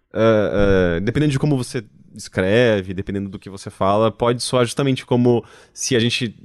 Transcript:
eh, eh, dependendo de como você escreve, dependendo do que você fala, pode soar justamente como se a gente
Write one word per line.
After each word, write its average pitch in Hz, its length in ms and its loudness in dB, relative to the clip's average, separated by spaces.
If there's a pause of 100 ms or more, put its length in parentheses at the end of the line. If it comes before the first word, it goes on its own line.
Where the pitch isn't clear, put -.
(140)
eh, 98 840 2
eh, - 40 -2
dependendo 143 300 0
de 135 80 -2
como 151 160 0
você 123 280 -6 (300)
escreve, 101 800 0
dependendo 98 360 -6
do 90 100 -14
que - 100 -18
você 98 200 -14
fala, 104 420 2
pode 120 320 -2
soar 123 220 0
justamente 135 400 -2
como 123 400 2 (280)
se - 220 -4
a 117 40 2
gente 117 460 -2